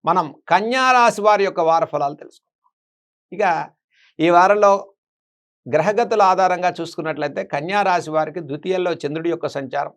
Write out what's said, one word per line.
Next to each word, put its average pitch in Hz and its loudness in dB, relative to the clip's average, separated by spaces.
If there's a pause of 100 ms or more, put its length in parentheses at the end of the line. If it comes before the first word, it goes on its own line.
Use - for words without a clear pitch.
మనం 170 0 (260)
కన్యా 226 0 (120)
రాశి 233 2
వారి 208 4
యొక్క 185 -4
వార 165 2
ఫలాలు 147 -4
తెలుసుకుందాం. - -20 (640)
ఇక 208 -2 (800)
ఈ 170 4
వారంలో 202 6 (1000)
గ్రహగతుల 208 0 (120)
ఆధారంగా 180 0
చూసుకున్నట్లయితే 156 -6 (120)
కన్యా 175 -2
రాశి 160 -2
వారికి 156 -2
ద్వితీయంలో 180 -4 (100)
చంద్రుడి 156 -4
యొక్క 160 -6 (100)
సంచారం 139 -6